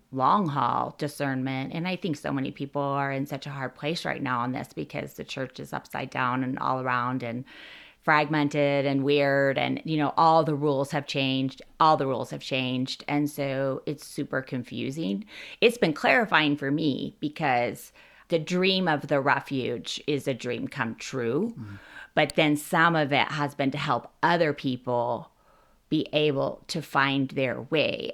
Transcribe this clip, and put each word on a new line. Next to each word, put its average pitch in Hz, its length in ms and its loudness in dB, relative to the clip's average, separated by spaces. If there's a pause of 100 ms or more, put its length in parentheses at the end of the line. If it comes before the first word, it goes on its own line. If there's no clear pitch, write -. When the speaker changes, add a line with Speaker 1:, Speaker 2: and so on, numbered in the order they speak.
(120)
Speaker 1:
long 156 360 2
haul 127 500 0
discernment. 135 760 -4
And 170 140 -4
I 185 80 -4
think 175 220 -4
so 147 140 -4
many 135 200 -2
people 143 300 -6
are 139 300 -2
in 135 140 -2
such 143 200 -8
a 143 60 -10
hard 135 240 -8
place 160 300 -4
right 143 160 -4
now 127 180 -2
on 123 120 -2
this 135 220 -6
because 143 400 -8
the - 100 -12
church - 360 -10
is 147 140 -12
upside 135 360 -8
down 127 340 0
and 127 160 -4
all 131 220 -2
around 123 420 -2
and 120 220 -6 (560)
fragmented 147 840 2
and 139 180 0
weird. 139 540 4
And, 131 260 -2
you 160 140 -2
know, 143 180 0
all 165 280 6
the 151 120 2
rules 139 360 0
have 143 160 -2
changed. 135 540 0 (180)
All 156 180 8
the 139 100 0
rules 123 220 -2
have 147 120 -10
changed. 127 640 -2
And 147 220 0
so 135 560 -2
it's 147 200 -8
super 135 360 -4
confusing. 139 840 -6 (360)
It's 240 160 6
been 165 160 4
clarifying 160 600 4
for 139 160 -2
me 151 480 -2
because 131 720 -2 (360)
the 170 120 0
dream 180 480 2
of 147 200 0
the 143 140 2
refuge 131 840 0
is 147 200 -2
a 135 60 0
dream 120 340 -6
come 117 280 -4
true. 135 600 -2
Speaker 2:
Mm-hmm. 104 180 -12 (400)
Speaker 1:
But 151 200 2
then 151 220 4
some 165 380 4
of 147 160 2
it 131 160 4
has 147 280 -2
been 135 160 0
to 147 60 -4
help 143 340 -2 (120)
other 165 300 4
people 123 800 -2 (560)
be 156 260 0
able 139 540 0
to 160 140 -6
find 139 480 2
their 123 320 -2
way. 131 520 0